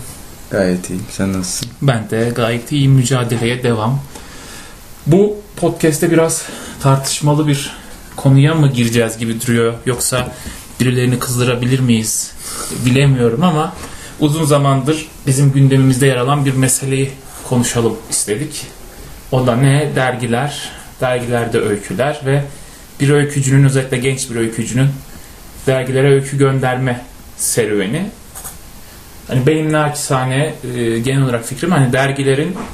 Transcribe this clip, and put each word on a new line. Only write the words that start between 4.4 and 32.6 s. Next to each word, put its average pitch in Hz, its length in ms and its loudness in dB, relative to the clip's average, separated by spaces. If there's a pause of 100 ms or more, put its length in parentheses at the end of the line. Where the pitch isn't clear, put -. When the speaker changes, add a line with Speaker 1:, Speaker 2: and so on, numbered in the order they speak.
Speaker 2:
Bu 202 300 4 (180)
podcast'te 165 560 0
biraz 160 340 2 (360)
tartışmalı 147 680 2
bir 139 260 -2 (420)
konuya 139 400 6
mı 151 160 6
gireceğiz 117 460 2
gibi 113 240 -4
duruyor? 117 320 2 (120)
Yoksa 127 460 -2 (480)
birilerini 123 400 2
kızdırabilir 123 600 0
miyiz? 117 520 0 (540)
Bilemiyorum 127 580 4
ama 165 300 2 (460)
uzun 151 260 2
zamandır 139 600 2 (200)
bizim 135 240 4
gündemimizde 135 560 4
yer 127 100 2
alan 135 280 0
bir 135 80 0
meseleyi 131 580 0 (380)
konuşalım 120 480 0 (120)
istedik. - 560 -4 (640)
O 127 160 2
da 117 80 2
ne? 139 400 2
Dergiler, 120 760 -2 (300)
dergilerde 120 580 0
öyküler 104 640 -2
ve 139 180 2 (560)
bir 139 100 4
öykücünün, 139 540 4
özellikle 131 340 2
genç 127 320 -2
bir 113 60 -6
öykücünün 117 540 0 (800)
dergilere 131 440 2
öykü 139 260 2
gönderme 131 640 0 (360)
serüveni. 107 720 0 (1160)
Hani 131 200 0
benim 156 260 2
naçizane, 143 800 0 (240)
e, 117 220 0
genel 135 240 2
olarak 120 220 0
fikrim, 170 260 -4
hani 131 220 4
dergilerin 139 640 0 (180)